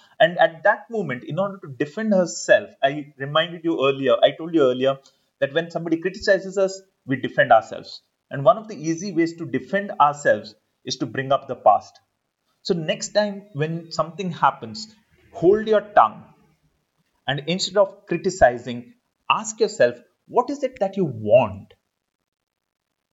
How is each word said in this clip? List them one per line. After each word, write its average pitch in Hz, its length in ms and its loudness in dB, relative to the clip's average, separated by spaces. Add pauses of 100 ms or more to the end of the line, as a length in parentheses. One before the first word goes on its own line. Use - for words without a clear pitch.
(200)
And 170 180 4
at 165 260 0
that 208 260 0
moment, 160 340 -6
in 151 160 -8
order 196 200 -4
to 165 80 -18
defend 147 460 -2
herself, 160 560 2 (120)
I 143 360 -2
reminded 160 460 -4
you 165 220 0
earlier, 135 380 2
I 139 80 6
told 165 220 -10
you 160 80 4
earlier 131 360 2 (420)
that 135 140 -4
when 170 180 -2
somebody 165 260 -4
criticizes 190 600 -2
us, 190 240 -2 (240)
we 131 120 -2
defend 127 340 0
ourselves. - 500 0 (280)
And 139 140 -8
one 190 140 6
of 220 100 -14
the 214 80 -14
easy 165 380 -6
ways 165 240 -2
to 170 80 -10
defend 175 460 -4 (100)
ourselves 139 540 0 (280)
is 127 140 -8
to 143 80 -6
bring 131 260 -4
up - 160 0
the 123 80 -8
past. - 440 2 (640)
So 196 120 -2
next 170 360 -6
time 202 440 -2
when 160 380 -6
something 170 400 -6
happens, 123 640 -4 (380)
hold 208 360 2
your 214 140 4
tongue. 113 440 4 (1000)
And 143 220 -4
instead 185 300 -4
of 196 280 0
criticizing, 123 880 -2 (360)
ask 202 300 -2
yourself, 123 380 2 (300)
"What 247 220 0
is 277 140 -8
it 254 160 -4
that 196 180 -4
you 185 80 0
want? 110 680 0 (1400)